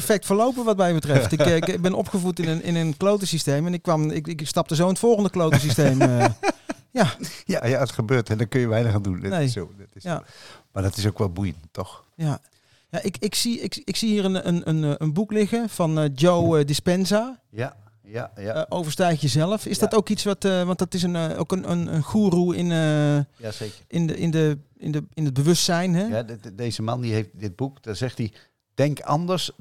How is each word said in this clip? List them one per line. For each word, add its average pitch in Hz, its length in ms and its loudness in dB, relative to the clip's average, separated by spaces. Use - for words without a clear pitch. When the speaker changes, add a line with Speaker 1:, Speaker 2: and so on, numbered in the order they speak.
Speaker 1:
perfect 208 200 2
verlopen 240 400 2
wat 214 120 2
mij 180 160 4
betreft. 143 380 2
Ik, 156 80 2
eh, 170 160 4
ik, 160 120 0
ik 185 140 -2
ben 185 120 2
opgevoed 180 460 -2
in 170 80 -2
een, 160 160 -2
in 170 120 -2
een 160 220 0
klotensysteem 165 680 0
en 180 80 -2
ik 170 80 -4
kwam, 156 280 0
ik, 160 180 -4
ik 156 200 -8
stapte - 280 -2
zo 156 80 2
in 180 60 4
het 185 100 0
volgende 208 300 4
klotensysteem, 147 720 4
eh. 123 240 4
Speaker 2:
<laughs> - 40 4
Speaker 1:
Ja. 208 220 2
Speaker 2:
Ja, 165 200 -2
ja, 123 140 2
het 131 120 0
gebeurt 117 380 0
en 107 80 0
daar 113 100 0
kun 135 120 0
je 123 80 2
weinig 113 260 2
aan 104 80 2
doen. 95 180 -2
Dat 90 120 -4
Speaker 1:
Nee. 165 140 0
Speaker 2:
is 127 80 0
zo, 90 240 -8
dat 98 160 -20
is 98 100 -20
Speaker 1:
Ja. 175 140 -6
Speaker 2:
zo. - 60 -14
Maar 98 120 -2
dat 95 140 -2
is 104 100 0
ook 101 100 -2
wel 101 140 0
boeiend, 92 260 -4
toch? - 340 -10
Speaker 1:
Ja. 151 240 -4
Ja, - 120 -6
ik, 196 160 -6
ik - 180 -4
zie, 233 240 -2
ik, - 240 -8
ik 196 120 -6
zie 226 140 -2
hier 208 160 2
een, 190 220 -2
een, 175 220 0
een, 156 340 0
een 156 100 0
boek 208 180 -2
liggen 214 380 0
van, 160 300 0
eh, 151 160 2
Joe, 165 440 4
eh, 147 60 4
Dispenza. 190 720 0
Speaker 2:
Ja, 113 280 -8
ja, 110 320 -10
ja. 104 180 -6
Speaker 1:
Eh, 156 100 -2
Overstijg 170 440 0
jezelf. 160 440 0
Is 202 140 -4
Speaker 2:
Ja. - 80 -8
Speaker 1:
dat 226 120 -2
ook 190 100 0
iets 208 140 -2
wat, 202 220 -2
eh, 185 180 2
want 180 160 -2
dat 180 140 -4
is 175 100 -2
een, 180 120 0
eh, 165 240 -2
ook 165 120 -4
een, 190 200 -4
een, 175 220 -2
een 156 100 2
goeroe 180 520 2
in, 175 160 0
eh, 151 480 2
Speaker 2:
Jazeker. 107 500 -10
Speaker 1:
in 170 200 -2
de, 175 100 -4
in 170 140 0
de, 156 260 2
in - 140 -6
de, 151 120 -4
in 156 120 -2
het 139 80 0
bewustzijn, 170 640 2
hè? 180 100 2
Speaker 2:
Ja, 123 180 -2
de, 113 160 -14
de, 107 160 -18
deze 113 260 -4
man 117 200 -2
die 117 120 -2
heeft 107 200 -2
dit 92 220 -10
boek, 135 280 -8
daar 107 120 -8
zegt 120 220 -6
hij, 113 160 -4
"Denk 143 280 0
anders, 175 600 -2